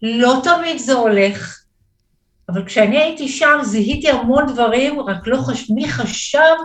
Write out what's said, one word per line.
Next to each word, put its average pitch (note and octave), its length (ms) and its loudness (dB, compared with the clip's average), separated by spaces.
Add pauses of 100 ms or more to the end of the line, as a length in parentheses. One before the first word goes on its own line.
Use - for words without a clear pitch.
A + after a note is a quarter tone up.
לא B3 420 2
תמיד E4+ 340 0
זה B3 140 -4
הולך, G3+ 680 0 (880)
אבל F#3+ 180 -6
כשאני A3 320 2
הייתי D#4 300 -2
שם, D4 340 2
זיהיתי A3 480 0
המון C4 420 2
דברים, B3 480 0
רק G3 260 -8
לא B3 100 0
חש-, B3+ 340 -6
מי C#4 180 -2
חשב D4+ 680 2 (100)